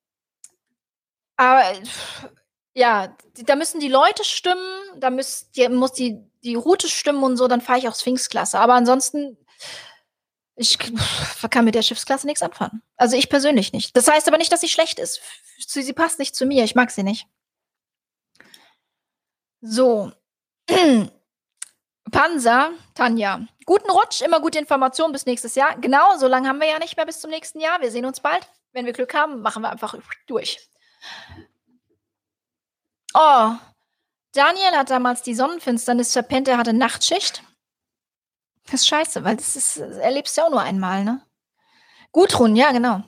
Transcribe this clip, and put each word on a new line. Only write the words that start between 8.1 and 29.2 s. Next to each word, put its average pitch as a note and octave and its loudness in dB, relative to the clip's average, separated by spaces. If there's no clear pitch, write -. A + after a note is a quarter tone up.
Aber A#3+ 6
ansonsten, B3+ 0
ich - 0
k-, A#3 -8
pff, - -6
kann A#3 4
mit A3+ 2
der A3+ 2
Schiffsklasse C4+ -4
nichts D4+ -4
anfangen. - -8
Also B3 2
ich C4 0
persönlich C#4 2
nicht. - -2
Das B4+ 4
heißt D4+ 4
aber D#4 4
nicht, E4 0
dass E4 2
sie E4+ -4
schlecht - -2
ist. - -8
F-, - -20
sie, C#4+ -6
sie B3+ -6
passt E4 -2
nicht C#4 -6
zu - -4
mir, C4+ 2
ich G#3+ -2
mag B3 2
sie G3+ -6
nicht. G3+ -4
So. A3+ 0
<clears throat> - -2
Panzer, C#4+ 2
Tanja. A3 -2
Guten F#4+ 2
Rutsch, F#4+ 2
immer D#4+ 2
gute D#4 -2
Informationen C#4+ 0
bis C#4 -10
nächstes A#3+ -6
Jahr. C#4 2
Genau, D4 4
so C4+ 2
lange B3+ 0
haben C4+ -2
wir D#4 0
ja D#4 0
nicht E4+ -10
mehr D#4+ -2
bis D#4+ -12
zum D#4+ -14
nächsten D#4+ -12
Jahr. D#4+ -2
Wir A#3 -2
sehen A#3+ -6
uns C4 -8
bald. E4 -4
Wenn B3 -8
wir A#3+ -6
Glück B3+ -6
haben, D4 -2